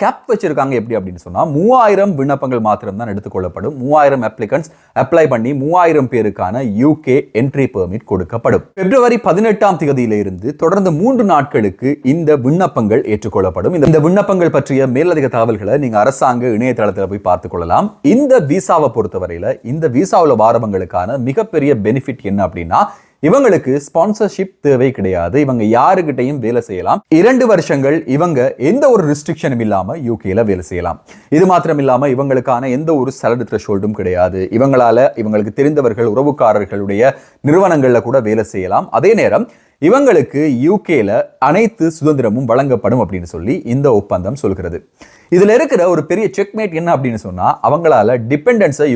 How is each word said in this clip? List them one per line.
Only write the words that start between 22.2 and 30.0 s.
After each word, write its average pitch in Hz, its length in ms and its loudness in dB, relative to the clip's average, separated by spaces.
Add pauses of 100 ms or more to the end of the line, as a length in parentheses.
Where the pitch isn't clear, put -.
என்ன 101 180 0
அப்படின்னா, 85 320 -2 (460)
இவங்களுக்கு 202 440 2 (140)
ஸ்பான்சர்ஷிப் 190 680 -2 (120)
தேவை 135 300 4
கிடையாது. 90 480 -2
இவங்க 127 200 -2 (100)
யாருகிட்டையும் 143 720 0
வேலை 120 220 -2
செய்யலாம். 98 340 -4 (160)
இரண்டு 247 340 4
வருஷங்கள் 156 460 0 (180)
இவங்க 156 240 0 (300)
எந்த 277 240 2
ஒரு 202 160 2
ரெஸ்ட்ரிக்ஷனும் 147 560 -4
இல்லாம 101 320 -2 (100)